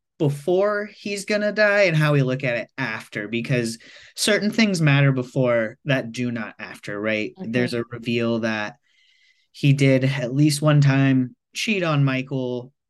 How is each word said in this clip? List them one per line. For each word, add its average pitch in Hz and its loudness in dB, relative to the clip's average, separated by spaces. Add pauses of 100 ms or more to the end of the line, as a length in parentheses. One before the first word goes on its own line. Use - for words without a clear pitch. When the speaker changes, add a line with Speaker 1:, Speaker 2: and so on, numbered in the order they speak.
(180)
Speaker 1:
before 190 -2
he's 202 -8
gonna 208 -2
die 202 2
and 170 4
how 151 2
we 143 4
look 127 -2
at 120 -2
it 110 -8
after, 110 -8
because 117 -2 (380)
certain 202 0
things 208 2
matter 143 4
before 123 -2
that 127 -2
do 123 -4
not 110 -8
after, 104 -12
right? 107 -2
Speaker 2:
Mm-hmm. 113 -10
Speaker 1:
There's 120 0
a 120 -4
reveal 117 -2
that 110 -4 (720)
he 143 2
did 135 4
at 131 -2
least 147 2
one 147 4
time 135 2 (180)
cheat 196 -2
on 147 0
Michael 131 -4 (160)